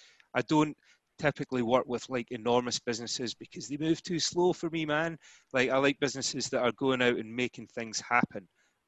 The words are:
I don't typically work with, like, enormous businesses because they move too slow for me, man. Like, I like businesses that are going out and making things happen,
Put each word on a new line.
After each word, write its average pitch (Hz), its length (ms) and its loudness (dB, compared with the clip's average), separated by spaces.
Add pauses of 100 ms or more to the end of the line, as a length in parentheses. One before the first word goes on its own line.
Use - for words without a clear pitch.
(340)
I 123 80 0
don't 151 340 2 (440)
typically 135 420 0
work 123 240 4
with, 120 220 -6
like, 123 240 -6
enormous 120 480 0
businesses 117 540 -6
because - 340 -14
they 143 80 -6
move 156 260 0
too 175 160 -4
slow 175 340 2
for 170 180 -4
me, 160 140 -4
man. 156 320 -2 (360)
Like, 127 180 2
I 131 60 2
like 139 240 4
businesses 131 480 -2
that 123 140 0
are 120 100 4
going 131 300 0
out 123 160 4
and 113 180 -8
making 120 320 -4
things 113 320 -8
happen, 113 480 0 (400)